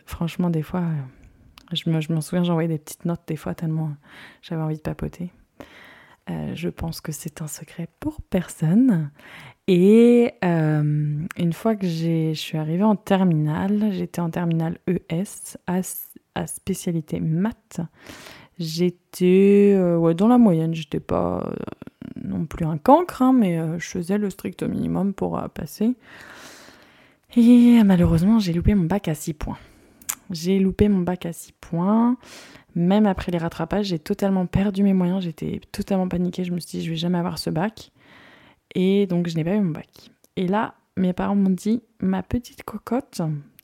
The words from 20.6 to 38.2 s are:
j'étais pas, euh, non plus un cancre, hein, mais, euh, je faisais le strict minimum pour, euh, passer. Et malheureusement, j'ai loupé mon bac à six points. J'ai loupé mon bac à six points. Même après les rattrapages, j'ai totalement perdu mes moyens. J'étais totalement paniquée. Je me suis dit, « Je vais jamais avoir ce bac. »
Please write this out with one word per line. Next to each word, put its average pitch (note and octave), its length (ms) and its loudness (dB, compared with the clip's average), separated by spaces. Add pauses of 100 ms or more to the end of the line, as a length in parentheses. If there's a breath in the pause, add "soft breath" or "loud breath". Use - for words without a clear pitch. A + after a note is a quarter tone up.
j'étais D#3+ 260 -6
pas, F2 460 -2
euh, G1+ 80 -6 (680)
non F#3 240 -6
plus - 180 -6
un D#3 140 -4
cancre, E4 420 4
hein, B3+ 100 4
mais, F#3+ 280 2
euh, D#3+ 180 -4
je E3 100 -10
faisais F#3 300 -4
le G#3 140 -2
strict - 320 -10
minimum F#3+ 500 -2
pour, F3 240 -4
euh, - 100 -6
passer. G#3 460 -4 (1400 loud breath)
Et A#3+ 460 8
malheureusement, F3+ 560 4
j'ai F3+ 140 -2
loupé F3 200 2
mon F#3 120 2
bac F#3+ 240 -2
à D#3 40 0
six D3+ 220 -8
points. - 240 -10 (720 loud breath)
J'ai F3 260 0
loupé F#3+ 320 2
mon F#3+ 120 2
bac F3 260 -4
à E3+ 60 -8
six - 280 -18
points. A3 560 0 (600 loud breath)
Même G3 280 2
après F#3+ 260 -2
les F3 60 -2
rattrapages, E3 480 -4
j'ai F3+ 140 -4
totalement G3 480 -2
perdu G3 360 0
mes G3 100 4
moyens. F#3 300 0
J'étais D#3+ 380 -8 (100)
totalement F#3 380 -2
paniquée. F3+ 340 -4
Je F3+ 80 -6
me F3 80 -4
suis F3+ 200 -10
dit, « F3 60 -6
Je E3 40 -4
vais E3 80 -6
jamais F3 200 -2
avoir F3 200 -4
ce - 120 -6
bac. » E3+ 420 -6 (840 loud breath)